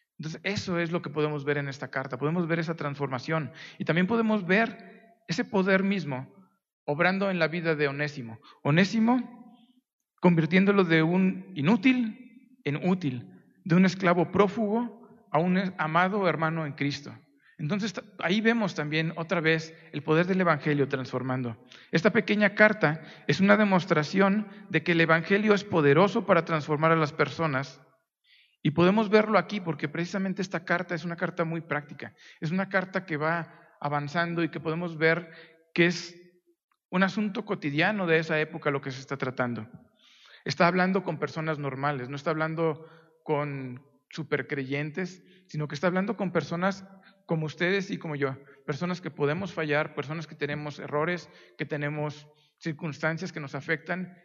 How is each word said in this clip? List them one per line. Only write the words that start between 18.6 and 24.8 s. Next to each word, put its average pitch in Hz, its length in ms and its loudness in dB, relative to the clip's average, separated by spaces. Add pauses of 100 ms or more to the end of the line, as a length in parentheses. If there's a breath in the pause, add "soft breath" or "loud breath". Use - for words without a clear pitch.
también 156 400 -2
otra 170 240 -2
vez 160 360 0 (180 loud breath)
el 147 100 -8
poder 160 240 4
del 185 140 2
evangelio 147 460 2
transformando. 127 720 -4 (340 loud breath)
Esta 180 200 4
pequeña 208 420 2
carta 208 480 4 (260 loud breath)
es 147 120 2
una 202 180 6
demostración 190 880 2 (220 loud breath)
de 156 140 0